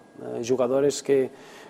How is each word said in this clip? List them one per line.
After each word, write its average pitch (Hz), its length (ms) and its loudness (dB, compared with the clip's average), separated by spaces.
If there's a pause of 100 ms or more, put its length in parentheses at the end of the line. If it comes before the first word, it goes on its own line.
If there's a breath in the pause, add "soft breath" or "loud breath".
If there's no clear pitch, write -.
(380)
Eh, 120 40 -6
jogadores 131 600 0
que 135 260 2 (420 loud breath)